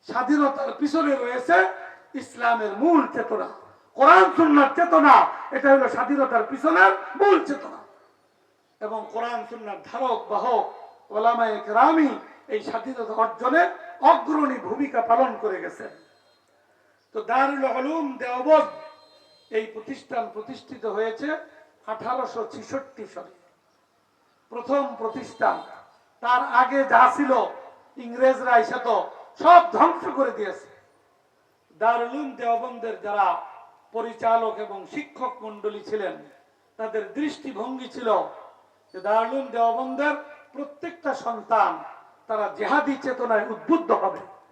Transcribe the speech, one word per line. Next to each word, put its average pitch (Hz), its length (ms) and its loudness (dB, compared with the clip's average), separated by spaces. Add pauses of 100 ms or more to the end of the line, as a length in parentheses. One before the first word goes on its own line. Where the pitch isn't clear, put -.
স্বাধীনতার 269 720 0
পিছনে 294 360 0
রয়েছে 254 420 0 (560)
ইসলামের 233 640 -2
মূল 311 240 4 (120)
চেতনা, 220 340 -4 (500)
কোরআন 349 280 10 (100)
সুন্নাহর 285 400 6
চেতনা, 320 400 6 (360)
এটা 277 220 0
হলো 262 160 4
স্বাধীনতার 254 600 0
পিছনের 330 420 4 (240)
মূল 392 300 4
চেতনা। - 340 -8 (1000)
এবং 214 200 -8 (140)
কোরআন 233 360 -6
সুন্নাহর 214 320 -12 (100)
ধারক 240 280 -2 (100)
বাহক 214 360 0 (440)
ওলামায়ে 220 560 2
কেরামই 262 540 4 (280)
এই 214 160 -4
স্বাধীনতা 233 500 -8
অর্জনে 240 500 2 (380)
অগ্রণী 294 560 2
ভূমিকা 233 440 -4
পালন 233 300 2 (100)
করে 190 200 -4
গেছেন। 165 300 -12 (1200)
তো 214 80 -6
দারুল 269 440 0 (120)
উলুম 285 400 -4
দেওবন্দ 254 520 2 (800)
এই 220 240 -4
প্রতিষ্ঠান 240 600 -10
প্রতিষ্ঠিত 220 520 -14
হয়েছে 220 420 -4 (600)
আঠারোশো 226 540 -6 (120)
ছেষট্টি 240 600 -12
সনে, - 220 -18 (1120)
প্রথম 254 460 -4
প্রতিষ্ঠান। 220 640 -4 (640)
তার 247 200 2 (120)
আগে 262 300 2
যা 254 320 6
ছিল 269 160 0 (680)
ইংরেজরা 247 600 0
এসে 247 300 0
তো 220 80 2 (440)
সব 339 320 8
ধ্বংস - 320 2 (120)
করে 262 160 -2
দিয়েছে। 202 360 -10 (1120)
দারুল 233 280 2
উলুম 269 260 -8
দেওবন্দের 233 680 -4
যারা 202 380 0 (500)
পরিচালক 226 640 -2 (100)
এবং 196 280 -14
শিক্ষক 254 480 -10
মণ্ডলী 208 480 -10
ছিলেন, 196 260 -6 (640)
তাদের 214 340 -6
দৃষ্টিভঙ্গি 262 720 -8
ছিল 240 220 -6 (840)
যে 185 80 -14
দারুল 220 300 0
উলুম 269 160 -4
দেওবন্দের 262 680 -2 (380)
প্রত্যেকটা 285 600 -10
সন্তান 214 680 -2 (440)
তারা 214 300 -4
জেহাদি 277 460 0
চেতনায় 233 460 -2
উদ্বুদ্ধ - 420 -2
হবে। - 280 0 (320)